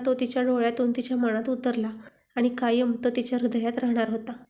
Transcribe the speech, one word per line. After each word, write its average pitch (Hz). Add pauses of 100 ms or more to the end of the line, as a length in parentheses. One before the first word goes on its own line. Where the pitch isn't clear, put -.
तो 254
तिच्या 254
डोळ्यातून 247
तिच्या 247
मनात 226
उतरला 240 (460)
आणि 247
कायम 240 (120)
तो 247
तिच्या 240
हृदयात 233
राहणार 233
होता. 220 (180)